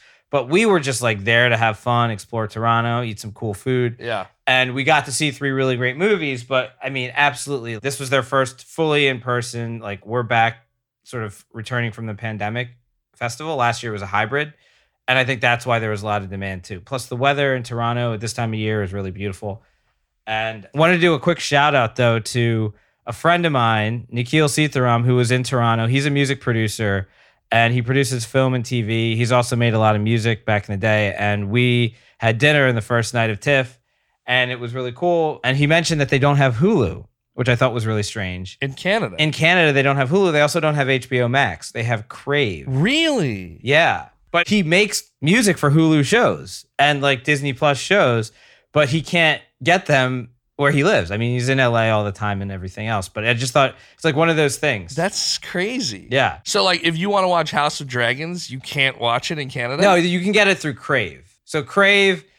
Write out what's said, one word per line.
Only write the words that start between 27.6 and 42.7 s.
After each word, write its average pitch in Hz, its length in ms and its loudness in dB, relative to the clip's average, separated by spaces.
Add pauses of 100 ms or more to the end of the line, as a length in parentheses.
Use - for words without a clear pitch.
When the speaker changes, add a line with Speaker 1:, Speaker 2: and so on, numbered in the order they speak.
Speaker 1:
he 123 80 0
produces 123 420 -2
film 131 300 0
and 120 100 -4
T 123 160 -4
V. 113 340 -2
He's 113 160 0
also 123 260 2
made 117 180 2
a 110 40 2
lot 110 160 4
of 104 60 0
music 113 460 0
back 104 240 0
in - 20 -6
the 98 80 -4
day. 107 380 0
And 104 320 -2
we 120 460 0 (200)
had 113 220 0
dinner 147 280 4
in 123 80 2
the 113 60 -2
first 117 320 -2
night 113 160 0
of 104 120 -6
tiff, 135 380 0 (460)
and 123 260 0
it 123 80 -8
was 123 140 -8
really 123 200 -6
cool. 160 520 0
And 131 140 0
he 147 80 2
mentioned 160 340 2
that 131 80 0
they 139 100 2
don't 143 180 2
have 135 180 4
Hulu, 135 520 0 (280)
which 123 160 -2
I 123 60 2
thought 123 180 2
was 113 100 -2
really 110 200 -2
strange. 92 580 -8
Speaker 2:
In 139 100 -6
Canada? 180 460 -4
Speaker 1:
In 151 140 0
Canada, 160 380 4
they 135 120 4
don't 139 140 2
have 135 120 0
Hulu. 185 240 2
They 147 80 4
also 151 200 2
don't 151 160 0
have 135 120 0
H 131 220 -2
B 127 100 0
O 120 80 0
Max. 120 440 -2
They 120 100 -6
have 113 260 -4
Crave. 113 580 -4
Speaker 2:
Really? 143 960 -2